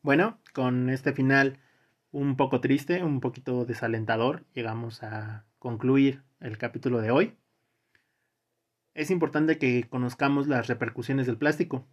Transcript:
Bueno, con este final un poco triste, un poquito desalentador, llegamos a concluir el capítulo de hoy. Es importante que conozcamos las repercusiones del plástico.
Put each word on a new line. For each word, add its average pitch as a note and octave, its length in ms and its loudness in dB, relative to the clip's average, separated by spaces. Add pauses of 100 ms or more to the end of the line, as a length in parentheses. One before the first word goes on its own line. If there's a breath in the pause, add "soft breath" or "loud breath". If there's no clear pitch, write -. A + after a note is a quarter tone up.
Bueno, E3 380 2 (140)
con B2+ 360 0
este C3+ 240 -2
final C3+ 460 2 (520 soft breath)
un C#3 260 0
poco C3 240 2
triste, D3 420 0
un C#3+ 160 0
poquito B2 460 -4
desalentador, A2+ 880 -2
llegamos A2+ 500 -8
a G#2+ 420 -12 (140)
concluir C3 640 2 (160)
el A2+ 180 -12
capítulo A#2+ 440 -2
de A2 100 2
hoy. F#3 260 2 (1600)
Es D3+ 180 -4
importante D#3 460 2
que B2 300 2
conozcamos C#3 600 0
las B2 200 0
repercusiones B2 600 -2
del A#2 100 -2
plástico. D3 560 -2